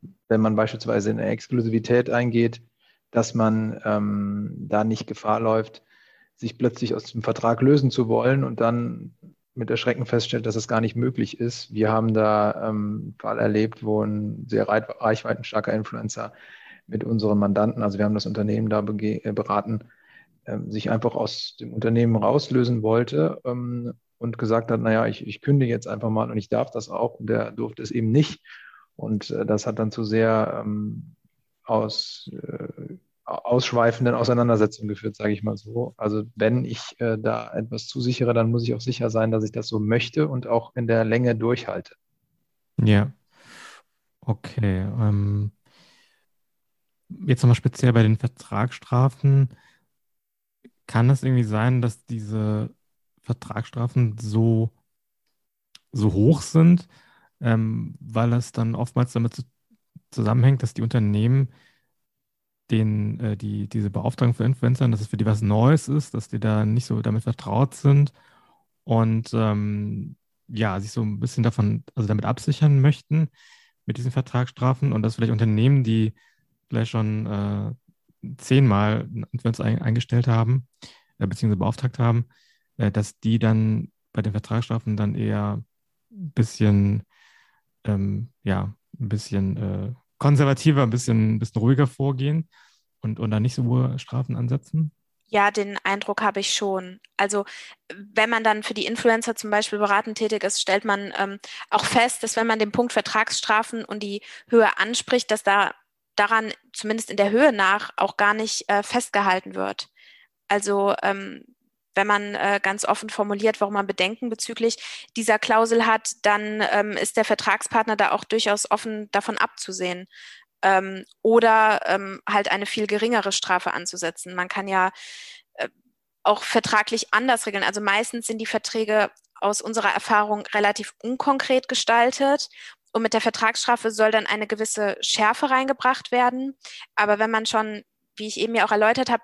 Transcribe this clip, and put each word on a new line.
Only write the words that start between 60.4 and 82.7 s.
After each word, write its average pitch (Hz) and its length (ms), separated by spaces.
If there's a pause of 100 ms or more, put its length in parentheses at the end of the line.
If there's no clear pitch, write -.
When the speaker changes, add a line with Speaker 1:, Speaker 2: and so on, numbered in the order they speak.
Speaker 2:
dass 123 120
die 110 80
Unternehmen 117 680 (1200)
den, 107 500
äh, 110 160
die, 104 320
diese 104 220
Beauftragung 117 440
für 113 100
Influencer, 127 440
dass 110 120
es 107 80
für - 80
die 101 100
was 107 160
Neues 113 460
ist, 143 260
dass 113 140
die 107 120
da 107 240
nicht 113 220
so 110 160
damit 110 220
vertraut 117 500
sind 143 380 (720)
und, 113 500
ähm, 104 800 (320)
ja, 107 320
sich 107 120
so 117 100
ein 104 180
bisschen - 220
davon, 110 420 (100)
also 107 140
damit 104 160
absichern 139 560
möchten 151 480 (580)
mit 101 120
diesen 123 140
Vertragsstrafen 127 800
und 110 100
dass 113 140
vielleicht 113 160
Unternehmen, 113 520
die 110 300 (540)
vielleicht 117 220
schon, 110 360
äh, 104 460 (640)
zehnmal 110 640
einen 110 300
Influencer 117 320
ein-, 113 180
eingestellt 120 460
haben, 117 400 (500)
äh, 98 80
beziehungsweise 104 320
beauftragt 107 400
haben, 117 280 (500)